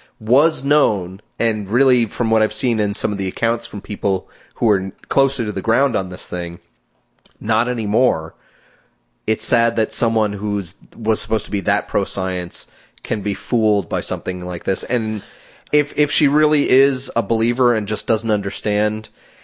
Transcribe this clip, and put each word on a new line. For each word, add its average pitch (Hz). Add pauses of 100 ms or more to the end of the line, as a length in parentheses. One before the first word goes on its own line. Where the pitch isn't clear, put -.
(200)
was 135
known, 104 (160)
and 107
really, 123
from 113
what 110
I've 110
seen 117
in 101
some 107
of 101
the 95
accounts 117
from 104
people 98 (260)
who 117
are 95 (160)
closer 131
to 104
the 95
ground 117
on 95
this 90
thing, 87 (800)
not 113
anymore. 107 (880)
It's 110
sad 117
that 110
someone 113
who's, 101 (220)
was 110
supposed 110
to -
be 101
that 101
pro-science 92 (320)
can 107
be 98
fooled 107
by 95
something 92
like 90
this. 95
And 110 (500)
if, 147
if 147
she 151
really 151
is 135
a 117
believer 117
and 107
just 107
doesn't 113
understand, 107 (360)